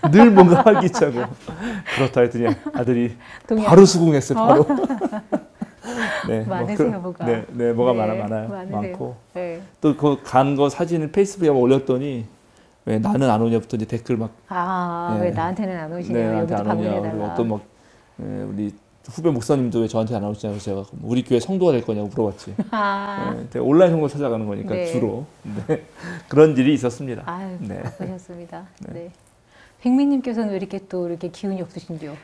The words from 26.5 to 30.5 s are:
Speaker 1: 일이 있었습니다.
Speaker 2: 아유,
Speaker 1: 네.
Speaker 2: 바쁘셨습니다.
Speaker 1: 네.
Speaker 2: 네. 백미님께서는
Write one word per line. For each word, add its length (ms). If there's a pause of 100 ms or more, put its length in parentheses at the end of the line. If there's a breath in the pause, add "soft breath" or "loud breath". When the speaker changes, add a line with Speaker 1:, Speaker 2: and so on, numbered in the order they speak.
Speaker 1:
일이 180
있었습니다. 520
Speaker 2:
아유, 340
Speaker 1:
네. 220
Speaker 2:
바쁘셨습니다. 840 (220)
Speaker 1:
네. 60
Speaker 2:
네. 160 (720 soft breath)
백미님께서는 680